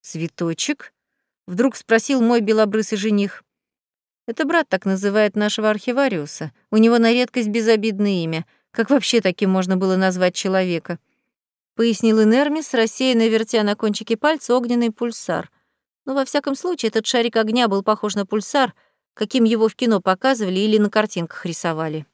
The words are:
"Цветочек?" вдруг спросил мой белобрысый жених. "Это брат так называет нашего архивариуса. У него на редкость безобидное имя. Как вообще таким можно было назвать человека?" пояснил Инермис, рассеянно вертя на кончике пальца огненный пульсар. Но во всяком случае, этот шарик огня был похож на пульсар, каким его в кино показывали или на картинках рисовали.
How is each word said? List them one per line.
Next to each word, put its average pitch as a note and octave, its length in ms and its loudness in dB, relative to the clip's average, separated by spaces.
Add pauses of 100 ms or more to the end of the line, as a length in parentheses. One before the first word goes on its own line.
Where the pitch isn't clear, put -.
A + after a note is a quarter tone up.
"Цветочек?" - 920 -6 (520)
вдруг A3 300 0
спросил A#3 460 0
мой A#3 200 4
белобрысый G#3+ 560 0
жених. G3+ 460 -2 (840)
"Это C4 200 -4
брат D#4+ 220 0
так - 180 -4
называет G3+ 500 0
нашего G#3 340 0
архивариуса. G#3 840 -4 (200)
У G#3+ 60 2
него A3+ 200 6
на A3+ 140 4
редкость B3 380 0
безобидное G#3 760 0
имя. D#3+ 240 -6 (240)
Как A3 180 -4
вообще A#3+ 320 2
таким F#3+ 300 0
можно F#3 260 0
было F#3+ 180 0
назвать F#3 380 2
человека?" F3+ 640 -2 (800)
пояснил A3 440 2
Инермис, C#4+ 520 2
рассеянно A#3 560 2
вертя A3 340 0
на G#3 120 0
кончике A3 420 -4
пальца D4 380 0
огненный A#3+ 360 0
пульсар. G3+ 580 -6 (560)
Но C4+ 100 -6
во C4+ 100 0
всяком C#4 300 -2
случае, E4+ 340 -4
этот A3 160 -2
шарик A#3 320 0
огня A3+ 300 2
был G3 160 0
похож G#3 320 -2
на G3+ 100 -4
пульсар, A3 480 -2 (400)
каким A3+ 300 0
его A3 260 2
в - 60 -8
кино A3 260 0
показывали F#3+ 580 0
или G#3+ 200 2
на G#3 100 2
картинках G#3 560 -4
рисовали. D#3+ 680 -4